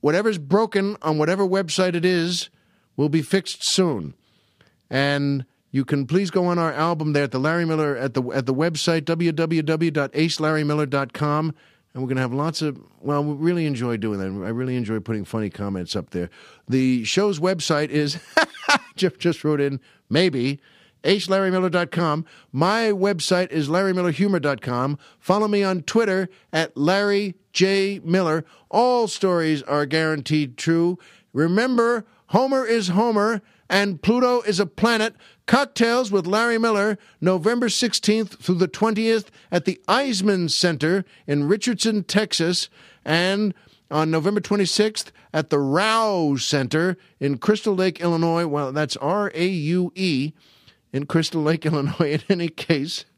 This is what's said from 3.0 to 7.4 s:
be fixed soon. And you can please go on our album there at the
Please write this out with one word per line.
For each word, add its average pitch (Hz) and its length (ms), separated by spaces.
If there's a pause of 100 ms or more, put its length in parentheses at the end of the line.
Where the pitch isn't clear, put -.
be 151 140
fixed - 440
soon. 113 460 (800)
And 139 560 (240)
you 135 160
can 139 200
please 180 240
go 180 140
on 175 140
our 165 160
album 151 400
there 147 100
at 131 60
the 131 100